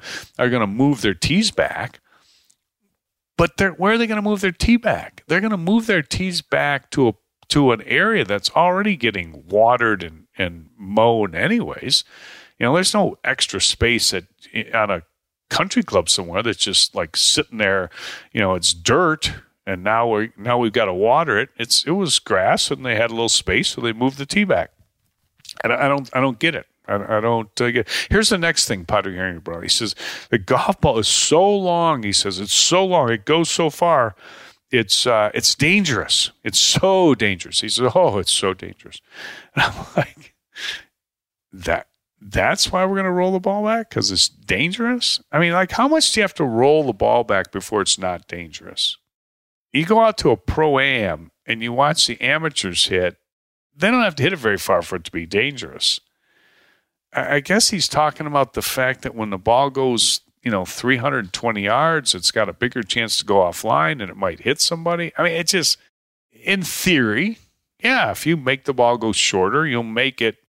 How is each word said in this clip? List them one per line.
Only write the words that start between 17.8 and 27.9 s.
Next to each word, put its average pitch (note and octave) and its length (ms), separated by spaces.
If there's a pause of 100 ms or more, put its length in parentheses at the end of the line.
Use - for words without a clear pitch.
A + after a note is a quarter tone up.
You - 80
know, F#2+ 160
it's F2+ 180
dirt, D#3 600 (320)
and F#2 180
now A2+ 240
we, A2 300
now A#2+ 220
we've A#2 120
gotta G#2 220
water A#2 440
it. A#2 200
It's, - 260
it D3 80
was F3+ 280
grass, G#2 520
and C3 140
they A#2+ 100
had A2+ 160
a A2+ 40
little A#2 120
space, G#2+ 440
so - 100
they A#2 100
moved B2+ 260
the C#3 80
tee G3+ 200
back. G2+ 260 (920)
And A#2+ 120
I, C3 140
I - 20
don't, C#3 260
I B2+ 60
don't B2+ 180
get E3 160
it. - 120 (220)
I, G2+ 280
I - 20
don't, A2+ 300 (100)
uh, A#2+ 100
get. A#2 200 (200)